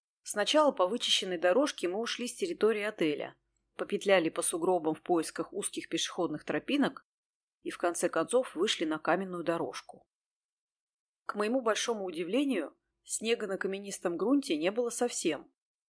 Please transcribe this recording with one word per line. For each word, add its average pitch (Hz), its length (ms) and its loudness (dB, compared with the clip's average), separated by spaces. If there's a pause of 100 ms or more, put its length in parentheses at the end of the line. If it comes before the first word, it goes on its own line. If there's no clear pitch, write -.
(220)
Сначала 269 500 4
по 185 140 2
вычищенной 190 500 0
дорожке 185 520 2
мы 185 100 -4
ушли 233 300 -4
с - 60 -8
территории 208 480 0
отеля, 156 540 -2 (420)
попетляли 190 500 4
по 175 140 -6
сугробам 165 520 2
в - 80 -14
поисках 165 500 0
узких - 360 -6
пешеходных 160 560 -2
тропинок 240 600 0 (560)
и 175 80 -8
в - 80 -10
конце 175 300 0
концов 165 460 0
вышли 180 300 0
на 156 140 -2
каменную 175 460 0
дорожку. - 600 -4 (1160)
К - 120 -10
моему 220 260 0
большому 220 420 -2
удивлению, 180 720 -2 (280)
снега 220 420 -2
на 190 100 -2
каменистом 190 600 -4
грунте 269 400 2
не 175 140 0
было 233 200 -2
совсем. 175 600 -2 (380)